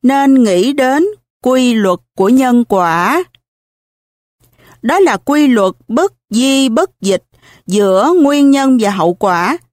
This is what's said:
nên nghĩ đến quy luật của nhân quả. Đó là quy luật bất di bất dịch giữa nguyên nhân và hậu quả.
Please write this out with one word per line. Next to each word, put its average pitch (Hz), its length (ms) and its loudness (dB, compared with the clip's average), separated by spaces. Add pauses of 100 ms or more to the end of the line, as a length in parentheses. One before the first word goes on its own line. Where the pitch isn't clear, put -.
nên 269 400 2
nghĩ 208 300 0
đến 285 340 -2 (360)
quy 254 320 0
luật 190 240 0 (180)
của 190 120 0
nhân 247 360 2
quả. 190 600 -2 (1600)
Đó 302 160 0
là 294 180 2
quy 294 300 0
luật 208 280 0 (140)
bất 311 240 -2 (180)
di 269 380 0
bất 285 320 -4
dịch - 220 -4 (440)
giữa 202 460 0 (100)
nguyên 285 280 2
nhân 269 300 2
và 202 100 0
hậu 180 240 -2
quả. 190 440 -4 (140)